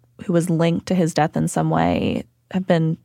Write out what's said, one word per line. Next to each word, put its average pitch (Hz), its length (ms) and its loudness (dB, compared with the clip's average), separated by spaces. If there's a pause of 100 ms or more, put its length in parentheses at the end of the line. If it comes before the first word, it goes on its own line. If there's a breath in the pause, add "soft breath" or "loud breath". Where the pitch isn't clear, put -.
(240)
who - 100 -6
was 170 180 2
linked 170 340 0
to 190 100 0
his 170 200 0
death 156 200 0
in 160 120 0
some 160 240 -2
way 87 520 0 (280)
have 185 160 -4
been 160 380 0